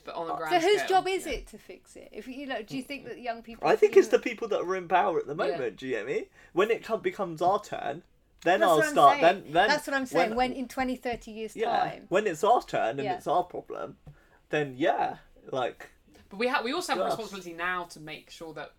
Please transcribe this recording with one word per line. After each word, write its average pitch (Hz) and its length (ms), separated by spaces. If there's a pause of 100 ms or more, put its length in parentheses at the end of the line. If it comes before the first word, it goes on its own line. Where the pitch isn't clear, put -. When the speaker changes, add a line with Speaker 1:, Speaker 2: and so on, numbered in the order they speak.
Speaker 1:
But - 120
on 165 120
a - 40
Speaker 2:
uh, - 60
Speaker 1:
grand 330 240
Speaker 3:
So 349 60
whose 415 100
Speaker 1:
scale, 330 100
Speaker 3:
job 370 200
is 370 180
Speaker 1:
yeah. 294 80
Speaker 3:
it - 140
to 311 100
fix - 360
it? - 160
If 208 160
you 262 200
know, 233 160
do 233 140
you 262 60
think 269 240
that 220 140
young 233 220
people 226 260
Speaker 2:
I 403 80
think 415 160
Speaker 3:
feel 392 80
Speaker 2:
it's - 80
the 247 80
Speaker 3:
that - 80
Speaker 2:
people 226 240
that 196 120
are 180 160
in 180 120
power 180 300
at - 80
the 147 100
Speaker 1:
Yeah. 214 160
Speaker 2:
moment, 123 240
do 131 100
you 127 80
get 104 120
me? 180 180 (280)
When 202 180
it - 120
com-, 226 180
becomes 170 420
our 190 200
turn, - 400 (420)
then 349 160
Speaker 3:
That's - 100
Speaker 2:
I'll 330 80
Speaker 3:
what 302 80
I'm 294 60
Speaker 2:
start, 202 280
Speaker 3:
saying. - 20
Speaker 2:
then, 170 300
then 185 160
Speaker 3:
That's 294 180
what 285 80
I'm 262 120
saying. 180 240
Speaker 2:
when 226 60
Speaker 3:
When 254 160
in 254 160
twenty, 254 280
thirty 240 340
years' 214 240
Speaker 2:
Yeah, 220 240 (120)
Speaker 3:
time. - 180
Speaker 2:
when 208 180
it's 160 160
our 220 200
turn 117 360
and - 40
Speaker 3:
Yeah. 185 140
Speaker 2:
it's - 100
our 170 180
problem, - 540 (500)
then 143 300
yeah, 151 380 (360)
like - 380 (400)
Speaker 1:
But 190 80
we 240 100
ha-, 262 160
we 247 80
also 320 220
have 185 60
a - 40
Speaker 2:
Yes. 185 80
Speaker 1:
responsibility 185 400
now 175 320
to 160 160
make 151 300
sure 160 240
that 147 240